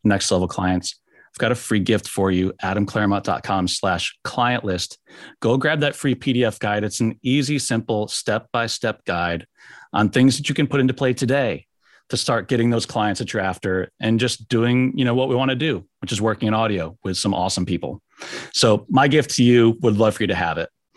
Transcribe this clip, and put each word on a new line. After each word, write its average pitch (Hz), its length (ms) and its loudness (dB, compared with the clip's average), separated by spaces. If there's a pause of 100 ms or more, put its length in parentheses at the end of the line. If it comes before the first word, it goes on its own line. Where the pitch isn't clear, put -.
next 101 280 2
level 92 180 2
clients, 90 500 -2 (360)
I've - 40 -20
got 117 140 0
a - 20 2
free 113 240 -2
gift 101 300 0
for 95 220 0
you, 92 320 0
adam 98 240 -2
claremont 101 380 0
dot 92 180 -2
com 95 260 -2
slash - 560 -4
client 123 400 -2
list. 92 320 -4 (440)
Go 117 180 2
grab 151 220 0
that 143 140 0
free 135 200 0
P 135 180 -2
D 123 140 2
F 107 120 -4
guide. 107 260 -2
It's 104 160 -6
an 113 220 -2
easy, 139 360 0
simple 113 500 -2
step-by-step - 960 -4
guide 85 420 -2 (460)
on 104 160 2
things 127 300 4
that 143 100 -6
you 143 60 -2
can 147 120 0
put 139 140 0
into 131 140 2
play 127 180 0
today 123 540 -2 (420)
to - 80 -4
start 113 320 -2
getting 120 220 2
those 113 160 0
clients 104 320 -2
that - 160 -8
you're 104 80 -2
after 92 580 -4
and 113 180 2
just 117 300 -2
doing, 123 480 2
you 135 80 0
know, 120 100 2
what 127 140 0
we 135 60 0
wanna 131 200 0
do, 127 320 -4 (140)
which - 120 -8
is 101 100 -4
working 110 260 0
in 107 60 0
audio 101 500 -2
with 92 140 -4
some 101 160 0
awesome 92 320 -2
people. 82 340 -6 (540)
So 107 340 2
my 147 180 4
gift 147 260 2
to 123 120 4
you, 117 380 6
would 107 160 4
love 107 160 4
for - 80 -4
you 101 60 0
to 98 60 0
have 85 220 -2
it. 82 140 -6 (260)